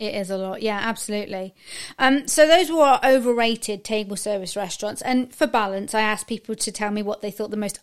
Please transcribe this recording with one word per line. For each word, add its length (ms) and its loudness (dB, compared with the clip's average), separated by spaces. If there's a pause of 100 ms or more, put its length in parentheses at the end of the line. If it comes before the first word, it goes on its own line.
It 140 -8
is 140 -6
a 80 -6
lot, 240 -8
yeah, 220 -2
absolutely. 720 -6 (460)
Um, 260 4
so 220 6
those 220 6
were 120 4
our 220 6
overrated 800 2
table 320 -4
service 400 -4
restaurants. 460 -6
And 300 0
for 140 0
balance, 480 -2
I 80 4
asked 240 0
people 300 -8
to 160 -6
tell 180 -4
me 120 -2
what 200 -6
they 80 -4
thought 220 -6
the 40 -6
most 260 -6